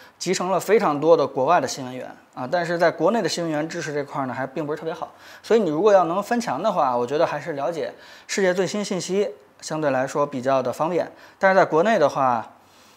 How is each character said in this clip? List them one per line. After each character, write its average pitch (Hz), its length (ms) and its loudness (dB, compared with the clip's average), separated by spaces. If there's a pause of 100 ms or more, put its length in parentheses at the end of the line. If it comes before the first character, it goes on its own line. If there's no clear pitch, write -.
(180)
集 180 160 -2
成 180 160 -2
了 185 80 2
非 190 180 2
常 156 240 2
多 160 160 8
的 156 80 2
国 135 200 -2
外 165 160 4
的 151 80 -4
新 139 160 -8
闻 127 100 -12
源 120 180 -12 (220)
啊， 127 160 -10
但 175 160 0
是 170 100 -2
在 170 140 4
国 165 220 0
内 226 100 0
的 160 60 -2
新 170 160 -4
闻 165 80 -4
源 151 160 -4
支 170 120 -8
持 156 140 -8
这 147 80 -4
块 143 180 -8
儿 135 60 -4
呢， 123 80 -6
还 131 100 -6
并 147 220 -8
不 143 60 -6
是 156 60 -6
特 - 60 -14
别 160 80 -6
好。 - 200 -10 (280)
所 - 160 2
以 233 40 4
你 180 100 0
如 151 100 -2
果 208 120 6
要 190 120 8
能 170 160 -2
翻 233 200 -2
墙 143 200 -4
的 208 120 -2
话， 143 240 0
我 120 100 0
觉 135 100 -4
得 165 80 4
还 151 160 -4
是 156 120 -10
了 143 180 -4
解 139 240 -8 (320)
世 - 160 -2
界 180 100 2
最 180 140 0
新 208 180 -4
信 190 160 -4
息 190 320 -2 (280)
相 156 200 -8
对 147 120 0
来 131 120 0
说 143 220 -2
比 139 160 -8
较 135 180 2
的 123 120 -4
方 156 180 -2
便。 151 220 -2 (260)
但 190 140 4
是 190 40 4
在 180 80 8
国 156 200 4
内 220 120 4
的 151 120 4
话， 123 360 0 (520)